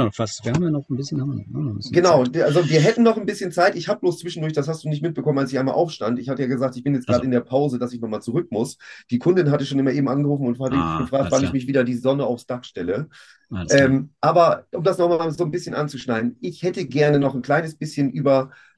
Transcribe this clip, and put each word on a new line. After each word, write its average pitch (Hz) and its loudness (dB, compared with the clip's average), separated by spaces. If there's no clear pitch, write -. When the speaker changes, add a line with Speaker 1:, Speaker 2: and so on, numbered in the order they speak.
Speaker 1:
noch 107 -2
fast, - -6
wir 120 -2
haben 160 2
ja 170 0
noch 143 -4
ein 131 -2
bisschen, 139 -6
haben 139 -4
wir 123 -6
noch, 101 -10
haben - -16
wir 143 -6
noch 135 -4
ein 104 -6
bisschen 120 -10
Speaker 2:
Genau, 160 6
Speaker 1:
Zeit. 123 -2
Speaker 2:
der, 165 2
also 151 4
wir 156 4
hätten 226 4
noch 220 6
ein 208 -6
bisschen 196 -6
Zeit. 175 2
Ich - -6
hab 208 -2
bloß 175 0
zwischendurch, 165 -6
das 147 -2
hast 160 -6
du 160 -4
nicht 147 -2
mitbekommen, 147 -2
als 131 -2
ich 131 -2
einmal 135 0
aufstand. 123 -2
Ich 120 -8
hatte 135 -4
ja 127 -2
gesagt, 127 -2
ich 123 -10
bin 139 0
jetzt 123 -4
Speaker 1:
Also. 120 2
Speaker 2:
gerade 127 -4
in 135 -2
der 123 2
Pause, 127 0
dass 123 -6
ich 117 -12
noch 113 -6
mal 107 -4
zurück 147 -4
muss. 110 -4
Die 123 0
Kundin 170 2
hatte 139 0
schon 135 -2
immer 135 2
eben 139 0
angerufen 143 0
und 120 -2
hatte 131 -2
Speaker 1:
Ah, 139 0
Speaker 2:
gefragt, - 0
Speaker 1:
alles - -4
Speaker 2:
wann 135 2
ich - -2
Speaker 1:
klar. - -4
Speaker 2:
mich 127 -4
wieder 135 2
die 123 -2
Sonne 131 -2
aufs 120 -6
Dach 123 -8
stelle. 98 -6
Speaker 1:
Alles 92 0
klar. 139 6
Speaker 2:
Ähm, 135 0
aber 165 4
um 170 -4
das 185 2
noch 175 4
mal 165 0
so 156 -4
ein 147 -2
bisschen 175 -8
anzuschneiden, 120 -4
ich 175 -8
hätte 180 -4
gerne 147 4
noch 139 0
ein 123 -6
kleines 156 -2
bisschen 143 -2
über 135 2